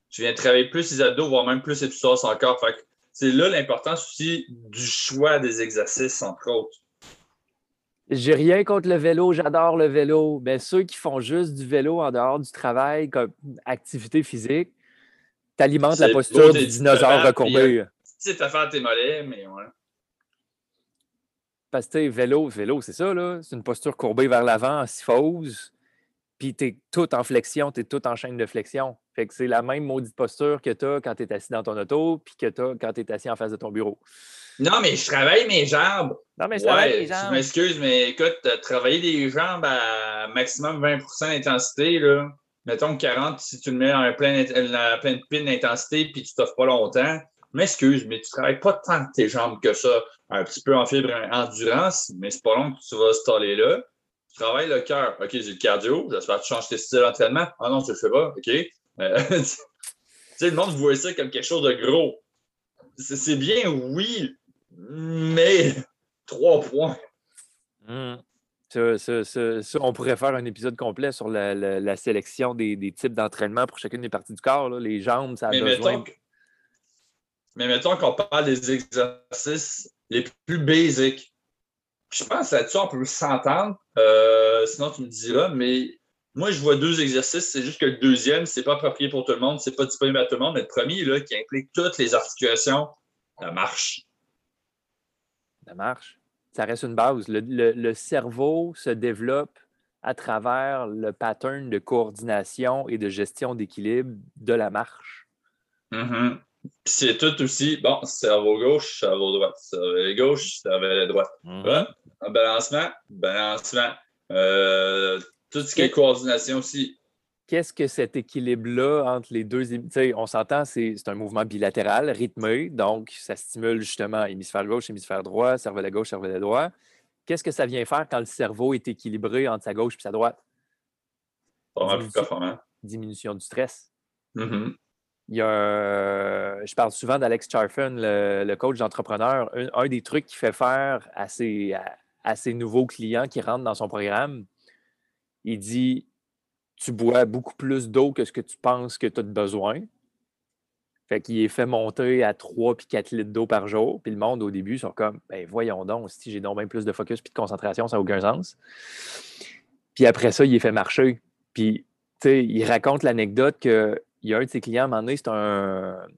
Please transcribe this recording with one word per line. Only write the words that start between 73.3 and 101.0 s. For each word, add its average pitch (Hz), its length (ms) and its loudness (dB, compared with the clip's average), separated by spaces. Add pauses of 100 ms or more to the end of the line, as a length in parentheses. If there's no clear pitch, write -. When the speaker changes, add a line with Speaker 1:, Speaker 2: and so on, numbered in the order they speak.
Speaker 2:
pour - 140 -18
chacune 123 200 -10
des 120 80 -10
parties 101 240 -8
du 110 80 -16
corps, 135 300 0
là. 123 80 -6
Les 107 220 -4
jambes, 123 360 -2
ça 113 120 -4
a - 20 0
Speaker 1:
Mais 131 100 2
Speaker 2:
besoin 120 300 2
Speaker 1:
mettons 117 140 -2
que, - 80 -18 (1400)
mais 123 100 -4
mettons 175 300 2
qu'on 156 160 2
parle 147 320 0
des 127 260 0
exercices 127 1200 -4 (160)
les 120 160 -2 (220)
plus 170 120 -2
basiques. 143 760 2 (760)
Je - 120 -6
pense - 260 -4
là-dessus, 127 260 0
on 190 120 2
peut 131 160 -4
s'entendre. 151 720 -2 (200)
Euh, 110 720 6
sinon, 143 240 -4
tu 139 120 -12
me 123 40 -6
diras, 117 420 0
mais 127 480 -2 (380)
moi, 185 160 -2
je 165 80 -2
vois 143 160 4
deux 160 260 0
exercices. 135 520 0
C'est 135 100 -4
juste 131 180 -8
que 147 60 4
le 127 120 0
deuxième, 135 480 4
c'est - 180 -6
pas 143 100 2
approprié 143 340 -2
pour 135 160 -4
tout 127 80 0
le 117 60 0
monde. 143 220 -2
C'est 131 160 -6
pas 139 80 2
disponible 135 340 0
à 127 80 2
tout 147 80 -2
le 123 60 -4
monde. 156 140 -2
Mais 120 80 -2
le - 40 -8
premier, 160 380 -4
là, 139 160 0
qui 120 160 -10
implique 135 360 -8
toutes 175 260 -2
les 120 180 0
articulations, 135 720 0 (520)
la 87 120 -8
marche. - 500 -4 (1600)
Speaker 2:
La 90 80 -20
marche. 110 440 -8 (320)
Ça 110 140 -4
reste 117 180 -4
une 117 140 -6
base. 117 320 2
Le, 107 100 -2
le, 117 320 2
le 117 240 -2
cerveau 147 800 -2
se - 160 -8
développe 117 720 -4 (420)
à 127 120 -4
travers 123 720 -4
le 107 240 -6